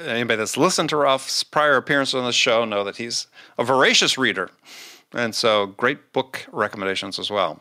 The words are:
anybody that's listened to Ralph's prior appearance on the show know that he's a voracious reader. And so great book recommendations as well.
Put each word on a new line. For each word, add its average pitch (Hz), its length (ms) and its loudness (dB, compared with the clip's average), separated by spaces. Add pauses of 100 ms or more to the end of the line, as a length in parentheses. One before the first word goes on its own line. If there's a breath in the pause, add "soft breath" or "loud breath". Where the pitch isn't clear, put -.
anybody 117 320 0
that's 107 180 -4
listened 165 320 2
to 156 80 -2
Ralph's 139 460 0
prior 147 340 2
appearance 139 380 0
on 127 100 -2
the 123 80 -2
show 117 320 4
know 104 180 -2
that 101 140 -6
he's 117 300 -6 (320 soft breath)
a 120 40 -2
voracious 139 540 4
reader. 98 320 -2 (640 loud breath)
And 117 220 -4
so 107 320 2
great 123 480 -4
book - 360 -6
recommendations 101 680 -4
as 98 120 -6
well. 92 300 -2